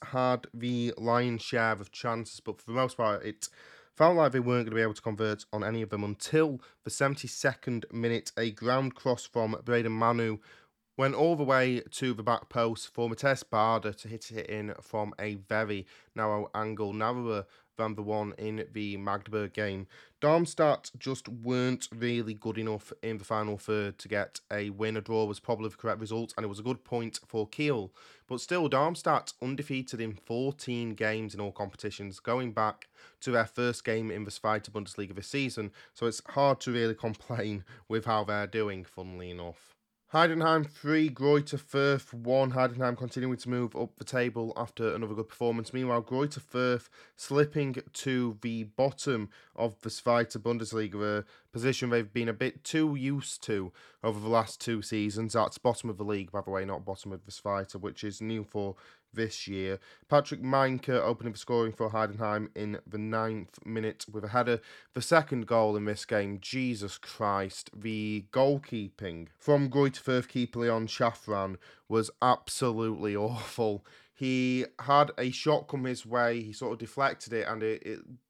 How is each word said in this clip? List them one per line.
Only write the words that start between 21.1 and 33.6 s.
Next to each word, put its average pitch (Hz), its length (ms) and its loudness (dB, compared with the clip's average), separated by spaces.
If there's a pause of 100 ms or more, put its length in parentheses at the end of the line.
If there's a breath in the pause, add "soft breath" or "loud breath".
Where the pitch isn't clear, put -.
weren't 123 640 0
really 117 440 -2
good 107 240 -4
enough 110 340 -4 (100)
in 110 140 -4
the 98 80 -10
final 107 320 0
third 101 420 -2
to - 100 -16
get 104 320 -2 (120)
a 104 160 -2
win. 110 300 -2
A - 20 -4
draw 110 240 2
was 104 160 -4
probably 110 300 -2
the - 60 -18
correct 110 220 -2
result, 113 380 -4
and 110 80 -4
it 104 40 -2
was 101 100 -8
a 107 40 -10
good 123 220 -4
point 117 420 -4
for 107 220 -2
Kiel. 131 420 -2 (380 loud breath)
But 127 140 -4
still, 175 260 2
Darmstadt 147 720 2
undefeated 131 640 -4
in 110 100 -4
fourteen 120 800 -4
games 110 440 -2
in 98 60 -6
all 101 100 -4
competitions, 101 720 -8
going 120 320 -2
back 107 360 0 (320 loud breath)
to 131 100 -4
their 113 160 4
first 123 380 -2